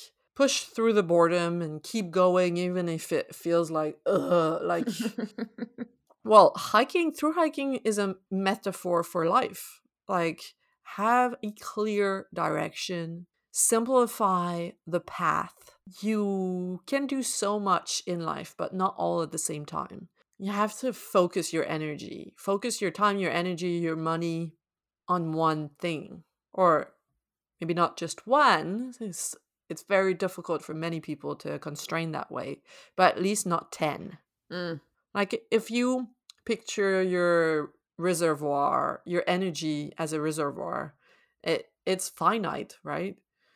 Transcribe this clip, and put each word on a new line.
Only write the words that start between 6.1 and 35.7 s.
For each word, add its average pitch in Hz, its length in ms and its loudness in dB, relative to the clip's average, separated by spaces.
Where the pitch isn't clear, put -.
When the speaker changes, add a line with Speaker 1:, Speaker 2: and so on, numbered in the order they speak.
Speaker 1:
Well, 208 320 10
hiking, 302 580 2
through 311 200 0
hiking 302 440 0
is 214 220 -2
a 190 160 -2
metaphor 190 760 -2
for 165 240 -2
life. - 540 -2
Like, 170 340 -2
have 240 600 2
a 208 100 -6
clear 202 800 -2
direction, 165 920 -4
simplify 208 1200 2
the 170 120 0
path. - 800 -4
You 190 840 -2
can 277 220 -2
do 269 160 -2
so 208 360 -2
much - 460 0
in 175 160 -4
life, 156 360 -6
but - 160 -4
not 185 240 0
all 175 260 0
at 156 80 -6
the 160 80 -6
same 151 260 -6
time. - 440 -10
You 196 140 -6
have 208 280 -2
to 254 140 -4
focus 180 600 0
your 160 140 0
energy, - 720 -8
focus 202 440 -4
your 185 100 0
time, 202 260 2
your 180 140 0
energy, 175 400 -2
your 170 240 0
money 165 600 -4
on 170 260 0
one 156 360 0
thing. 170 440 -6
Or 170 400 4
maybe 175 140 -2
not 170 240 2
just - 300 -8
one. 233 720 2
It's, - 360 -8
it's 160 140 -10
very 190 300 4
difficult 175 500 -4
for 156 120 -10
many 165 240 -4
people 143 380 -8
to 147 220 -8
constrain 160 520 -6
that 147 200 -8
way, 135 300 -8
but 185 220 6
at 185 60 0
least 202 240 0
not 170 240 -2
ten. - 460 -4
Speaker 2:
Mm. 170 300 -6
Speaker 1:
Like, 202 380 -2
if 226 200 2